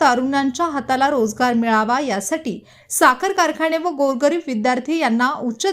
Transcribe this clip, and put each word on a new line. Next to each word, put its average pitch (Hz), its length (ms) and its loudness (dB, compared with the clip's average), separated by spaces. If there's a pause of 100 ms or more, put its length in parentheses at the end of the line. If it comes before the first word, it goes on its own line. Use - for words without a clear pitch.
तरुणांच्या 269 640 0
हाताला 269 440 0
रोजगार 247 440 0
मिळावा 226 460 2
यासाठी 254 600 -4 (300)
साखर 339 420 2
कारखाने 320 460 0
व 330 120 -2
गोरगरीब 285 580 0
विद्यार्थी 254 500 -2
यांना 247 340 2 (120)
उच्च 240 280 -4